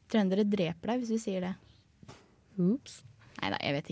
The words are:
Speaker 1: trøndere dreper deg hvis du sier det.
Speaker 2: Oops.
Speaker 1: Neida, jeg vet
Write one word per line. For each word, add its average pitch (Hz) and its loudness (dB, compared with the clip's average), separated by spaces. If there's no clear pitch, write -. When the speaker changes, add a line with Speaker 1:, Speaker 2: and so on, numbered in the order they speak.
Speaker 1:
trøndere 202 4
dreper 180 0
deg 247 0
hvis 226 -6
du 220 0
sier 190 -4
det. 185 -4
Speaker 2:
Oops. 190 0
Speaker 1:
Neida, 98 -2
jeg - 0
vet 147 -6